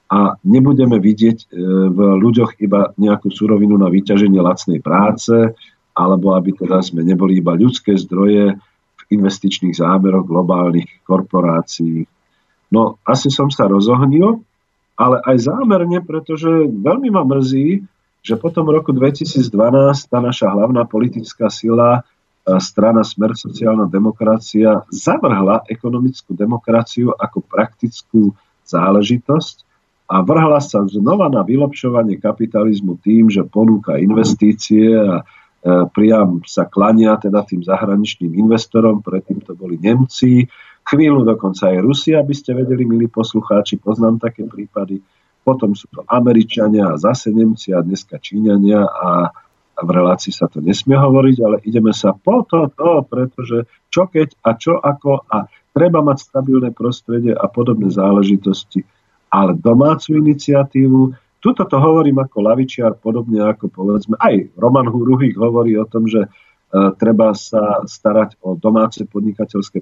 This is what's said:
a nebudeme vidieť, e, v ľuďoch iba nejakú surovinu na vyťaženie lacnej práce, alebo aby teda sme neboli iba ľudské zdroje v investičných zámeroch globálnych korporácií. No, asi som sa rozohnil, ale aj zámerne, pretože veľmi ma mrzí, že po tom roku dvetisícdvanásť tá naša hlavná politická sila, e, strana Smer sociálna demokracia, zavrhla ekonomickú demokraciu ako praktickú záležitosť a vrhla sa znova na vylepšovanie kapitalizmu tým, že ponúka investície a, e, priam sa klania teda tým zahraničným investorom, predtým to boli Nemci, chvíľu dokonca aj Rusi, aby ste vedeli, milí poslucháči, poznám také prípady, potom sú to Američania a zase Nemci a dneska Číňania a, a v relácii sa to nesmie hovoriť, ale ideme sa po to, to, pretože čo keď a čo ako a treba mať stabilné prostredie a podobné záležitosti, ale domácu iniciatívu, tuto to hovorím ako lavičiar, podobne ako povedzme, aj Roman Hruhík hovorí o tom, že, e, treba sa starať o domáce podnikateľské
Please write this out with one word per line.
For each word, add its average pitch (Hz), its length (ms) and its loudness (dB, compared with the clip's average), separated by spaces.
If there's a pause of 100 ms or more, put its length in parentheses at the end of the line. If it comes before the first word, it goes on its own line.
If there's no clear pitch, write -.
(100)
a 101 320 0
nebudeme 127 560 4
vidieť, 107 400 2
e, - 80 -20 (400)
v 92 120 0 (200)
ľuďoch 113 400 2
iba 101 400 0
nejakú 104 320 0
surovinu 104 480 2
na 98 80 4
vyťaženie 98 560 2
lacnej 87 400 -2
práce, 113 720 0 (400)
alebo 92 400 0
aby 92 240 0
teda 92 240 -2
sme 85 240 -4
neboli 92 320 2
iba 85 160 0
ľudské 104 400 0
zdroje 98 640 0
v - 440 -20 (120)
investičných 95 640 -2
zámeroch 95 480 2
globálnych 87 800 -2
korporácií. 85 1040 -2 (640)
No, 110 320 0
asi 139 240 -2
som 143 240 -2
sa 101 160 0
rozohnil, 135 720 2 (560)
ale 127 240 0
aj 123 240 0
zámerne, 180 560 0
pretože 160 480 -6 (160)
veľmi 156 440 -2
ma 190 120 0
mrzí, 139 640 0 (340)
že 113 160 -4
po 165 160 -6
tom 156 160 -2
roku 156 240 0
dvetisícdvanásť 135 1200 0
tá 123 80 0
naša 120 320 -2
hlavná 117 320 0
politická 110 640 -4
sila, 120 520 0
e, - 0 - (600)
strana 110 400 0
Smer 107 320 -2
sociálna 110 560 -4
demokracia, 107 1040 0
zavrhla 110 720 0
ekonomickú 120 720 -6
demokraciu 117 800 -2
ako - 240 -8
praktickú 110 960 -2 (320)
záležitosť 104 880 -2 (540)
a 95 100 0
vrhla 147 400 2
sa 104 240 -2
znova 135 480 0
na 113 80 0
vylepšovanie 120 800 -2
kapitalizmu 107 800 -2
tým, 110 320 4
že 98 140 0
ponúka 107 500 0
investície 107 1040 2
a, 92 240 0
e, - 640 -2
priam 104 560 2
sa - 240 -4
klania 107 480 2
teda 104 300 -2
tým 90 180 -8
zahraničným 95 720 -2
investorom, 110 640 0
predtým 95 400 -8
to 87 160 -18
boli 87 240 -10
Nemci, 123 640 2 (400)
chvíľu 147 400 2
dokonca 98 480 0
aj 92 80 0
Rusi, 135 320 0
aby 143 240 0
ste - 160 -10
vedeli, 127 320 -2
milí 117 240 0
poslucháči, 107 720 -4
poznám 113 400 -2
také 113 240 -8
prípady, 98 560 -10 (400)
potom 127 320 -2
sú - 160 -10
to - 180 -20
Američania 113 840 0
a 76 80 -6
zase 113 320 -2
Nemci 113 400 0
a 87 80 0
dneska 87 400 -8
Číňania 104 640 0
a, 87 480 -2 (440)
a - 40 -10
v 85 100 -6
relácii 90 420 0
sa - 140 -4
to 78 140 -8
nesmie 101 340 -2
hovoriť, 135 460 4
ale 107 240 2
ideme 110 320 0
sa 98 160 0
po 214 320 0
to, 160 320 0
to, 160 320 0
pretože 120 560 -6 (240)
čo 185 180 0
keď 156 380 -2
a 143 100 2
čo 170 220 -2
ako 139 560 -2
a 101 160 -4 (240)
treba 165 320 2
mať 143 140 2 (100)
stabilné 131 480 0
prostredie 117 560 -4
a - 160 -2
podobné 113 400 -2
záležitosti, 98 960 0 (480)
ale 90 240 0
domácu 143 640 2
iniciatívu, 139 800 2 (400)
tuto 220 240 0
to 165 160 -2
hovorím 147 400 2
ako 131 240 -6
lavičiar, 117 560 -2
podobne 113 400 -4
ako 107 320 -4
povedzme, 104 480 -4
aj 101 400 0
Roman 120 320 2
Hruhík 123 480 0
hovorí 117 380 0
o 110 100 -4
tom, 113 160 -2
že, 107 220 0
e, - 20 -16 (720)
treba 110 320 2
sa 104 540 -4
starať 107 580 -2
o 92 140 -6
domáce 110 500 0
podnikateľské 101 720 -6